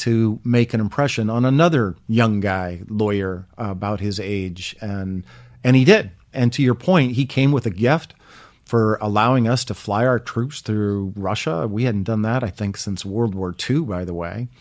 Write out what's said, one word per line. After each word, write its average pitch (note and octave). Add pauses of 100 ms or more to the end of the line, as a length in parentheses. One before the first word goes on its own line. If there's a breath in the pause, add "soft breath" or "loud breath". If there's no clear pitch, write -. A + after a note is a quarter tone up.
to A2+
make A#2+
an A2+
impression A2+
on A#2
another C3+ (100)
young A2
guy, F#2
lawyer, G2+ (140)
uh, G#2+
about G2+
his G2+
age. F#2+
And, F#2+ (400 soft breath)
and B2+
he C3
did. D#3+ (200)
And A#2+
to C#3+
your B2
point, C#3+
he B2+
came C3+
with C#3
a A2
gift A#2 (500 loud breath)
for A2
allowing A2
us B2
to G2+
fly G#2
our B2+
troops B2
through G2+
Russia. G#2+
We G#2+
hadn't G#2
done G#2+
that, A#2+
I G2+
think, G2
since -
World G2+
War F#2
Two, C#3
by F2+
the F2
way. F2+ (120)